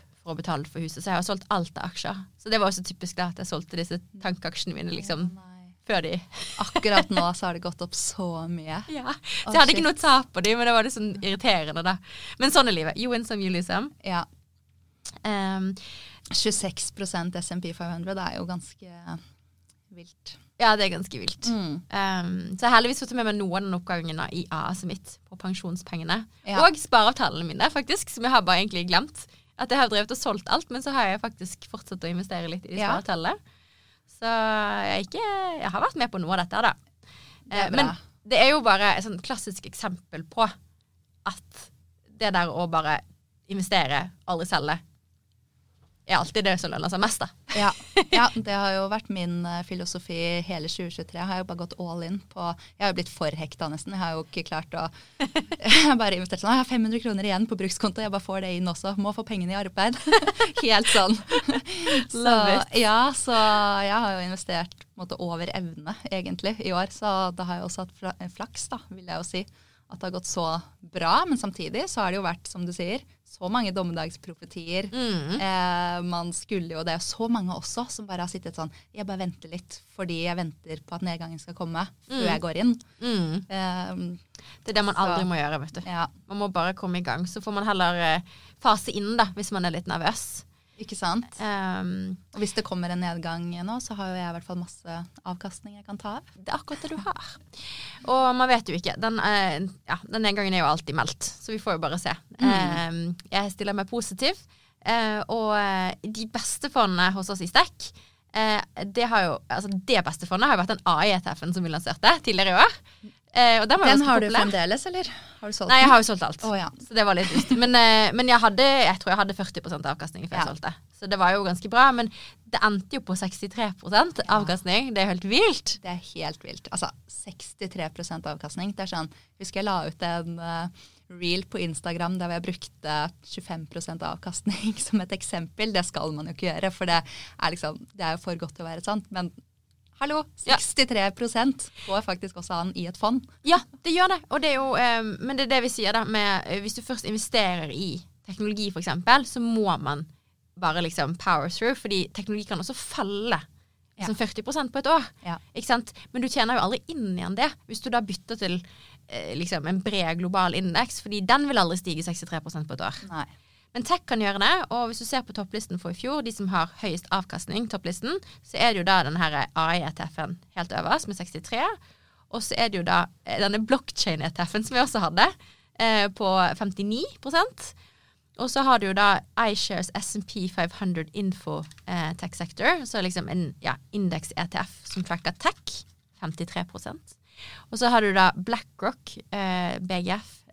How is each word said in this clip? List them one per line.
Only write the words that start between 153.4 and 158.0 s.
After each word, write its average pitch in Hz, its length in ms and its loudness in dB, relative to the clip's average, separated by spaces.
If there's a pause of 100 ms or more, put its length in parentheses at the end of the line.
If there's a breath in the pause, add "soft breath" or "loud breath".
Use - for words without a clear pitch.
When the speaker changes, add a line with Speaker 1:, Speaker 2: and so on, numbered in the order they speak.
Speaker 2:
Ja. 190 80 -6
Speaker 1:
som 214 80 0
førti 214 280 -4
prosent 277 300 -4
på 277 60 -4
et 262 80 -2
år. 294 180 4 (200)
Speaker 2:
Ja. 190 120 -6 (180 soft breath)
Speaker 1:
Ikke 208 120 -8
sant? 240 260 0 (200 loud breath)
Men 247 100 -2
du 262 60 0
tjener 247 280 2
jo - 80 4
aldri 208 240 0
inn 220 300 -4
igjen 180 160 -4
det, 269 180 0 (160)
hvis 220 140 -10
du 254 80 -6
da 240 100 2